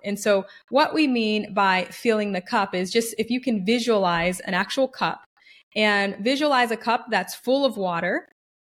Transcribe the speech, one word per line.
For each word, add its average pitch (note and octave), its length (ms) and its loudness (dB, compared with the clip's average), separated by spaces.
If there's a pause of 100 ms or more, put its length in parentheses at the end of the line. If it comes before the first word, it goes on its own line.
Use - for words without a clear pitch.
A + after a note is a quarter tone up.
And G3+ 160 -4
so G3+ 260 2 (260)
what C#4 220 4
we D#4 140 2
mean G#3+ 460 0
by F#3+ 320 2
filling G#3+ 480 -2
the F3+ 80 -4
cup G3 340 -2
is F3+ 160 -2
just A3+ 260 0
if A3 120 -2
you B3 100 -2
can A3 260 -2
visualize F#3+ 760 2
an F#3+ 120 -6
actual G3+ 360 0
cup - 340 -4 (500)
and G3+ 440 0
visualize C4 520 2
a A3+ 60 -4
cup A#3 340 -2
that's F#3+ 240 -2
full C4+ 300 0
of A#3+ 140 0
water. F3+ 500 -2 (380)